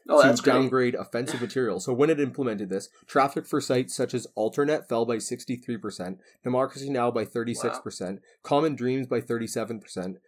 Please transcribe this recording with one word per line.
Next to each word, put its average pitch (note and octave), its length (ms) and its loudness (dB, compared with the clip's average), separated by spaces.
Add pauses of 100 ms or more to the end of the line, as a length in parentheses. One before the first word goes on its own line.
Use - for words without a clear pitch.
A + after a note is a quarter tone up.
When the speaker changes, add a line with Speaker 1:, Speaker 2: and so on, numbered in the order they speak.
Speaker 1:
Oh, - 120 10
Speaker 2:
to - 60 10
Speaker 1:
that's - 140 4
great. C3+ 120 6
Speaker 2:
downgrade B2+ 420 4
offensive A#2+ 440 -6
material." A2+ 400 -2
So B2+ 140 -2
when C#3+ 160 4
it D#3 100 2
implemented A#2 500 -2
this, F#2+ 200 -6 (160)
traffic C#3 400 2
for D3 160 0
sites C3 340 0
such B2 180 -2
as B2 120 -4 (120)
Alternet C#3+ 520 0
fell A#2 160 2
by A2+ 140 0
sixty-three A#2+ 580 -6
percent, F#2+ 400 -8 (260)
Democracy C3+ 460 -2
Now! B2 220 2
by A#2 140 -2
thirty-six A#2 540 -4
percent, F#2+ 400 -8
Speaker 1:
Wow. - 40 -20 (200)
Speaker 2:
Common D3 320 2
Dreams B2+ 320 -2
by A#2+ 140 -2
thirty-seven A2+ 580 -6
percent, F#2 380 -10 (100)